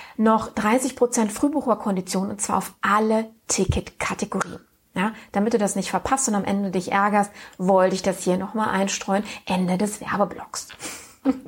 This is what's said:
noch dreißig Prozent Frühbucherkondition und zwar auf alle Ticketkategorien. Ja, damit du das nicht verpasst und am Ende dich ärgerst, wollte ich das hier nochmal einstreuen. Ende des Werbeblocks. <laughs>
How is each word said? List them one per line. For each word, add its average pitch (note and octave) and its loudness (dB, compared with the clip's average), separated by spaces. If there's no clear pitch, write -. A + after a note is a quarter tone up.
noch A3 2
dreißig A#3 2
Prozent A#3+ 2
Frühbucherkondition G#3 0
und G#3 -8
zwar G3 0
auf - -4
alle A3 2
Ticketkategorien. - -2
Ja, G3+ -2
damit G#3 2
du A#3+ 6
das G3+ 0
nicht F#3+ -4
verpasst - 0
und G#3+ 0
am G3 0
Ende G3 -2
dich F3+ -2
ärgerst, G3+ 2
wollte F#3 4
ich F#3+ -4
das F#3+ -2
hier F#3 2
nochmal G#3 -2
einstreuen. G3 0
Ende F#3 0
des G#3 -2
Werbeblocks. - -4
<laughs> C#4 2